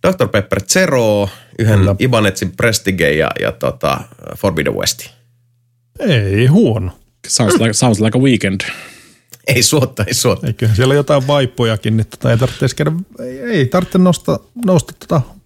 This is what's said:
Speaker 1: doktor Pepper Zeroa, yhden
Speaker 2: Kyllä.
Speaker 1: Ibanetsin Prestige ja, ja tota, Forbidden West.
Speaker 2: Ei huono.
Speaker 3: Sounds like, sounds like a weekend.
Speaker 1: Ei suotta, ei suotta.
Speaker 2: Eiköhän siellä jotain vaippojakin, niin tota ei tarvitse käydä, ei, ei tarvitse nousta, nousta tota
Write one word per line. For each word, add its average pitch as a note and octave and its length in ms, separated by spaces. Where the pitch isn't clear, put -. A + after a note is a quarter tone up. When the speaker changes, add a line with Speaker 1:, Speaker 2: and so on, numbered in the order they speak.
Speaker 1:
doktor F3+ 260
Pepper G2+ 340
Zeroa, A#2 640
yhden A2 200
Speaker 2:
Kyllä. G2 200
Speaker 1:
Ibanetsin G#2+ 580
Prestige E2+ 580
ja, D#2 160
ja G1+ 120
tota, C2+ 480
Forbidden D#2 380
West. - 260
Speaker 2:
Ei A2+ 460
huono. C3 520
Speaker 3:
Sounds - 320
like, A2+ 120
sounds A2 280
like A2 180
a - 20
weekend. G#2 400
Speaker 1:
Ei B2+ 160
suotta, B2+ 440
ei A2 80
suotta. - 320
Speaker 2:
Eiköhän A2+ 300
siellä B2+ 180
jotain C#3+ 320
vaippojakin, A#2 680
niin A2 100
tota - 240
ei A#2 80
tarvitse C3 280
käydä, D#3 160
ei, B3+ 200
ei A3 260
tarvitse F#3 320
nousta, F3+ 420
nousta F3+ 340
tota - 220